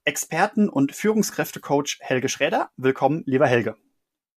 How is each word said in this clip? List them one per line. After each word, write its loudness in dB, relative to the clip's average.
Experten- 0
und 0
Führungskräftecoach -2
Helge -2
Schräder. -2
Willkommen, 0
lieber 4
Helge. 2